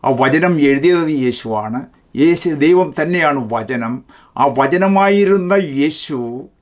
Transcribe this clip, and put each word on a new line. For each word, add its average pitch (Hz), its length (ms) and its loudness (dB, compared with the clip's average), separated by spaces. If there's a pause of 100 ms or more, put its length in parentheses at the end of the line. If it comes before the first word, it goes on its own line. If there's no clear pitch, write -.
ആ - 40 2 (120)
വചനം 160 340 2 (140)
എഴുതിയത് 156 440 2 (120)
യേശുവാണ്, 113 560 -4 (340)
യേശു 170 340 2 (160)
ദൈവം 180 240 4 (100)
തന്നെയാണ് 156 420 0 (120)
വചനം. 117 400 -4 (440)
ആ 127 80 2 (140)
വചനമായിരുന്ന 196 960 2 (240)
യേശു 151 400 -4 (440)